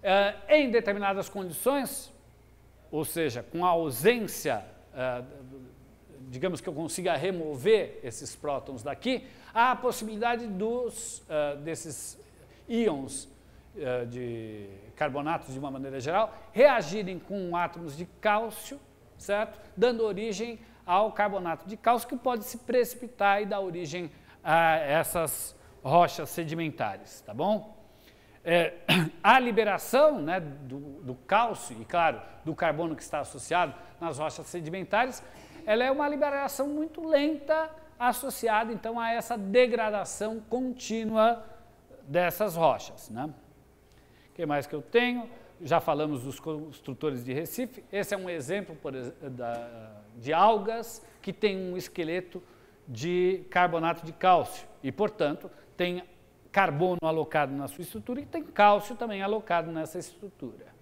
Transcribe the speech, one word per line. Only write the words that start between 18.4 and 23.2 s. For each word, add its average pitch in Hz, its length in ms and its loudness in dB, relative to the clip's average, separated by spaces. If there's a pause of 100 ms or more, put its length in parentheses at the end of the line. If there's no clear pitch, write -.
certo? 208 420 -2 (160)
Dando 226 300 4
origem 214 540 -4 (260)
ao 196 260 4
carbonato 190 560 -2
de 214 100 -10
cálcio, 233 320 4
que 269 80 -6
pode 247 280 -2
se - 140 -12
precipitar 208 840 2